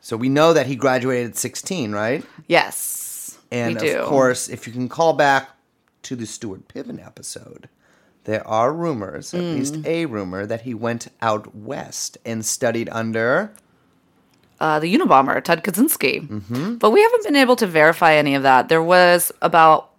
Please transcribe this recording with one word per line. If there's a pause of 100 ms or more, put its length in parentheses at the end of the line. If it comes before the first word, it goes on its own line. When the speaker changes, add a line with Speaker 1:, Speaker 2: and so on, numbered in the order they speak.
Speaker 1:
So
we
know
that
he
graduated
at
sixteen,
right? (220)
Speaker 2:
Yes, (140)
Speaker 1:
And
Speaker 2:
we
do.
Speaker 1:
of
course,
if
you
can
call
back (520)
to
the
Stuart
Piven
episode, (560)
there
are
rumors,
at
Speaker 2:
Mm.
Speaker 1:
least (100)
a
rumor,
that
he
went (140)
out
west
and
studied
under (1080)
Speaker 2:
Uh,
the
Unabomber,
Ted
Kaczynski.
Speaker 1:
Mm-hmm.
Speaker 2:
But
we
haven't
been
able
to
verify
any
of
that.
There
was (100)
about